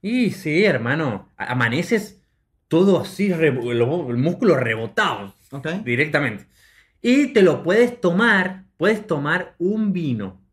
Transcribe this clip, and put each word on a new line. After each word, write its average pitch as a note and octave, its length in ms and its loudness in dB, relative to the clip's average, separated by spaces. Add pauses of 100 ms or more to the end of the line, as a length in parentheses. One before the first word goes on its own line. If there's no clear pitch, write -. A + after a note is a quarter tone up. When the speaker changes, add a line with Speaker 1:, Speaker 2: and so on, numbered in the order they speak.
Speaker 1:
Y A3+ 280 0
sí, D#3+ 340 0
hermano, C3 720 -2
a-, - 160 -8
amaneces C3 680 -2 (480)
todo F3+ 320 4
así, G3+ 320 -4
rebo-, C3 420 0
lo-, B2+ 360 0
el A#2+ 60 -2
músculo E3 400 2
rebotado A2 800 -4 (160)
Speaker 2:
Ok. C#3 180 -10 (160)
Speaker 1:
directamente. C#3+ 640 -2 (560)
Y C4 260 4
te G#3+ 140 4
lo E3+ 200 4
puedes A3+ 380 2
tomar, F#3 640 0 (120)
puedes G3+ 300 0
tomar D#3+ 520 -4
un G#3 340 0
vino. A#2+ 460 -4 (140)